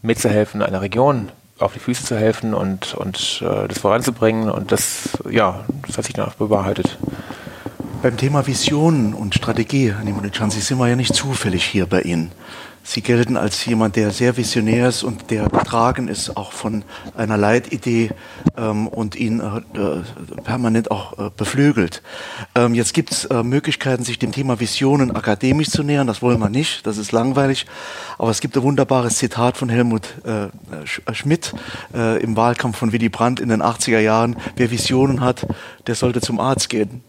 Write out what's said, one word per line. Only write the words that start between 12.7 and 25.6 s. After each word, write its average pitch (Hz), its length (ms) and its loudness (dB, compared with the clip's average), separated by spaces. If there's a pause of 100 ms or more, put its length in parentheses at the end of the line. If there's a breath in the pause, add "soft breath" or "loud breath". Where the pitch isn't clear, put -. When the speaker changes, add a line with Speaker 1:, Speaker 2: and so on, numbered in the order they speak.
Speaker 2:
Sie - 200 -6
gelten 120 340 4
als - 300 0
jemand, 110 300 2
der 107 140 2
sehr 120 280 2
visionär 117 500 2
ist 120 140 -2
und - 280 -6
der 107 200 0
getragen 120 580 2
ist 101 300 -6
auch 101 120 -8
von 107 320 -4 (320 loud breath)
einer 107 220 0
Leitidee, 113 760 2 (460 loud breath)
ähm, 107 320 0
und 107 280 -4
ihn, 113 240 0
äh, 98 1040 -6
permanent 117 460 0
auch, 98 280 -4
äh, 101 180 -6
beflügelt. 120 680 2 (520 loud breath)
Ähm, 120 200 4
jetzt 117 200 0
gibt's, - 320 -2
äh, 117 160 2
Möglichkeiten, 135 600 0
sich 123 160 -6
dem 113 140 -2
Thema 135 280 -2
Visionen 135 540 2
akademisch 131 540 2